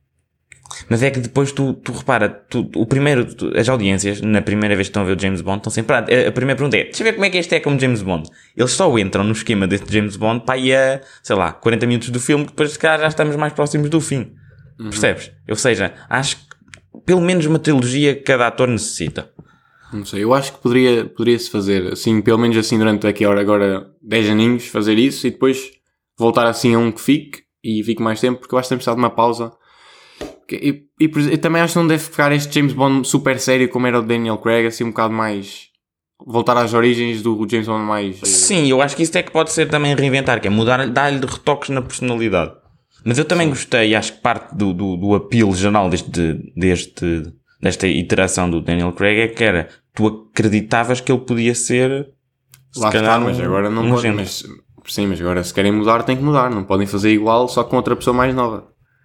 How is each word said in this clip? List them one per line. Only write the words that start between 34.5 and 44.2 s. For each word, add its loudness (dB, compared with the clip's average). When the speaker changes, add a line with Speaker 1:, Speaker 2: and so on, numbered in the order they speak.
Speaker 2:
assim -4
um -4
bocado -2
mais, -6
voltar 0
às 0
origens 2
do 0
James -2
Bond -4
mais, -4
eh, -6
Speaker 1:
Sim, 2
eu 4
acho 0
que -2
isso -2
é 0
que -16
pode 0
ser 0
também 0
reinventar, 0
que -4
é 0
mudar, 2
dar-lhe 0
retoques -4
na -4
personalidade. -2
Mas 0
eu 0
também 2
Speaker 2:
Sim. 0
Speaker 1:
gostei, 0
acho -2
que -20